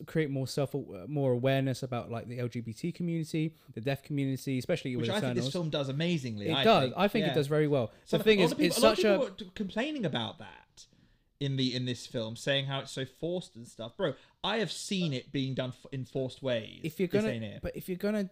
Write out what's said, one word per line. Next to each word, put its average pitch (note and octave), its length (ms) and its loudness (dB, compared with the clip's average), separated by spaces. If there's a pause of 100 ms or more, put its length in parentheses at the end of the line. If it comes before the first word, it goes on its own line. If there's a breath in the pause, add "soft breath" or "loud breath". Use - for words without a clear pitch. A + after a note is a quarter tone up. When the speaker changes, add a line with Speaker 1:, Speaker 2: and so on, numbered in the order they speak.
Speaker 1:
create D#3 240 0
more C3+ 180 -2
self, - 260 -2 (340)
more C#3 260 2
awareness C3+ 500 2
about, B2 260 -6
like, A2+ 200 -6
the A#2+ 100 -8
L B2 80 -2
G A#2+ 140 -6
B A#2 120 -8
T E3+ 200 -4
community, D#3+ 600 -2 (200 loud breath)
the A#2 80 -10
deaf C#3 220 -2
community, C3+ 540 -2
especially B2+ 380 -2
Speaker 2:
Which A#2 120 0
Speaker 1:
with G3 100 0
Speaker 2:
I - 20 -2
think B2 160 0
this A#2+ 120 0
Speaker 1:
Eternals. C#3 60 -4
Speaker 2:
film E3+ 160 -2
does C#3+ 200 -2
amazingly, C3 580 -2
Speaker 1:
It D#3+ 60 0
Speaker 2:
I G#3 100 2
Speaker 1:
does. G#3 220 8
Speaker 2:
think. B2 100 -2
Speaker 1:
I G3 140 4
think G3+ 160 0
it D3 40 0
Speaker 2:
Yeah. C3+ 40 0
Speaker 1:
does D3 140 2
very D3+ 200 4
well. C3+ 240 2 (140 loud breath)
Speaker 2:
So - 120 2
Speaker 1:
The G3+ 60 -2
thing G#3+ 160 8
Speaker 2:
a - 40 6
lot - 20 8
Speaker 1:
is, D#3 80 4
Speaker 2:
of - 60 -4
people, D4 80 6
Speaker 1:
it's E3 100 0
Speaker 2:
a A#3 40 2
lot A3 120 10
of G#3 60 -2
Speaker 1:
such F#4 60 4
Speaker 2:
people G#3 220 4
Speaker 1:
a - 40 -8
Speaker 2:
were - 40 -16
t-, F#3 200 -14
complaining A3+ 500 -2
about A#2+ 340 -4
that - 460 -20 (540 soft breath)
in C#3 180 0
the, B2+ 180 2
in B2+ 100 -2
this B2 200 -4
film, A2+ 320 -6
saying C#3 300 0
how C#3 120 -4
it's A#2 120 -8
so C3+ 120 -4
forced F3 520 -6
and A#2 120 -16
stuff. - 300 -12
Bro, D#3+ 160 0 (300 loud breath)
I G3+ 140 0
have G3+ 140 -2
seen F3+ 400 -2
it B2 220 -4
being C3+ 220 -2
done B2+ 160 -2
f-, - 200 -16
in C3 140 -6
forced C3 380 -4
ways. A2 400 -2
Speaker 1:
If - 160 -4
you're F#3 100 2
Speaker 2:
This G#3 120 4
Speaker 1:
gonna, G#3+ 120 2
Speaker 2:
ain't A#2 100 -4
it. G3+ 200 -10
Speaker 1:
but E3+ 120 -6
if D#3+ 140 -8
you're F3+ 80 -4
gonna G3+ 340 -2